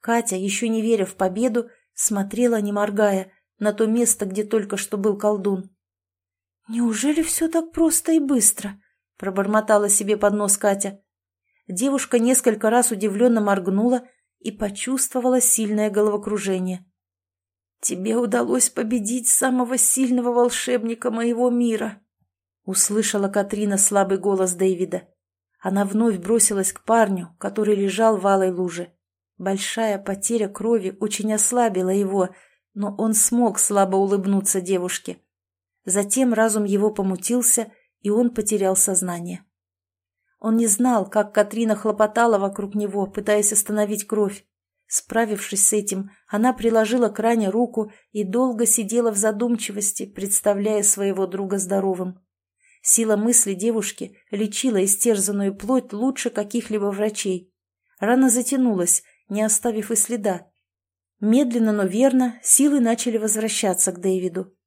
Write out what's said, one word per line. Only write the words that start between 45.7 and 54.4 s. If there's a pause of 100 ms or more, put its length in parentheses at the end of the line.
этим, (180)
она
приложила
к
ране
руку (200)
и
долго
сидела
в
задумчивости,
представляя
своего
друга
здоровым. (600)
Сила
мысли
девушки (140)
лечила